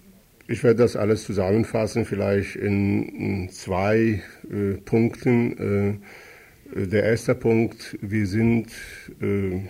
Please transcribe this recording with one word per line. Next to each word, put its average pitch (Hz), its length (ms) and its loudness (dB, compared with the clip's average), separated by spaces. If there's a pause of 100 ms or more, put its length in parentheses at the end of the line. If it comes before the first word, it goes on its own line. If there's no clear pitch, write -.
(480)
ich - 160 -4
werde 117 140 6
das 117 180 4
alles 107 300 0
zusammenfassen, 107 800 0
vielleicht 101 500 0
in, 101 540 0
in 98 400 -6
zwei, 104 720 0 (300)
äh, 98 340 -2
Punkten. 113 1160 0 (760)
Äh, 98 120 -2
der 101 160 2
erste 117 320 2
Punkt, 113 640 0
wir 107 240 -2
sind, 113 440 2 (520)
äh, 98 380 -2 (100)